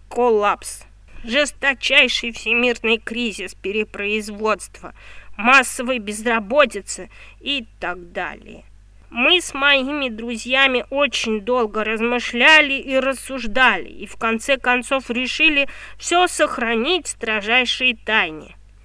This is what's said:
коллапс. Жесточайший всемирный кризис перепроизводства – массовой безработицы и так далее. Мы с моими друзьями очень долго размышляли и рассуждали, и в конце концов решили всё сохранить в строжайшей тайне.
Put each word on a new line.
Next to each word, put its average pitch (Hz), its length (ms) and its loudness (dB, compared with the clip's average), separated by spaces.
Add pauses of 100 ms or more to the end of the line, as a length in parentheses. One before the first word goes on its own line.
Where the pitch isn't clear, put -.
коллапс. 214 720 0 (420)
Жесточайший 262 1080 2
всемирный 233 680 0
кризис 220 560 -6
перепроизводства – 208 1400 -6 (420)
массовой 254 600 4
безработицы 214 1120 0 (300)
и 262 260 -4 (140)
так 175 320 -8
далее. 180 520 -10 (440)
Мы 302 320 2
с - 140 -8
моими 277 560 2
друзьями 240 800 0
очень 262 500 0
долго 220 420 -2
размышляли 240 920 4
и 262 240 -2
рассуждали, 254 880 0
и - 180 -14
в - 100 -14
конце 226 420 0
концов 254 520 0
решили 277 580 0 (280)
всё 349 320 2
сохранить 269 800 0
в - 40 -8
строжайшей 233 840 0
тайне. 180 640 -2 (280)